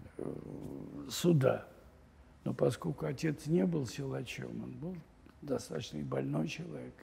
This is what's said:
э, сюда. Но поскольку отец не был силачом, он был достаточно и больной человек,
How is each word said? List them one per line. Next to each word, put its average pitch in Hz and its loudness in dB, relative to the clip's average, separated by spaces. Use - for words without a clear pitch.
э, - -4
сюда. 135 6
Но 127 2
поскольку 143 2
отец 151 -2
не 175 6
был 160 2
силачом, 127 -4
он 123 -8
был 147 -6
достаточно 147 -4
и - -2
больной 139 0
человек, 147 -8